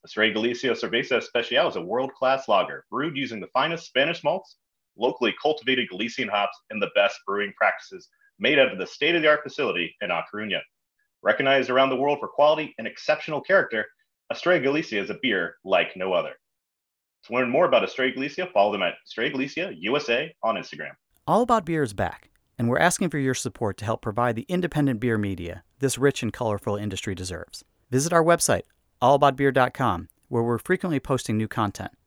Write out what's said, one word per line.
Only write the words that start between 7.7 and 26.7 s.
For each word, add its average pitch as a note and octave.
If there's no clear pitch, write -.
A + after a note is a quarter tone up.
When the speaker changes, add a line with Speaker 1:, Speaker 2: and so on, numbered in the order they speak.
Speaker 1:
made C3
out B2+
of F#2+
the A2
state-of-the-art D3+
facility F#2+
in G2
A E2
Coruña. G#2
Recognized C3+
around C3
the C3
world C#3
for A2
quality D3+
and A2+
exceptional D3+
character, C3+
Estrella F3
Galicia C3+
is G2
a -
beer F#2
like F2+
no F#2
other. D#2
To A2+
learn B2
more D#3+
about B2+
Estrella C3
Galicia, C#3
follow G#2
them G2+
at E2+
Estrella A2+
Galicia C3
U G2+
S C#3+
A C#3+
on A2
Instagram. D#2
Speaker 2:
All F#3+
About A3+
Beer D#3+
is G#2+
back, F#2
and A#2
we're B2+
asking F3
for D3+
your C3
support A2
to G#2
help A2+
provide A#2
the A#2
independent D3+
beer A#2
media F2+
this C3+
rich C3+
and A2
colorful G#2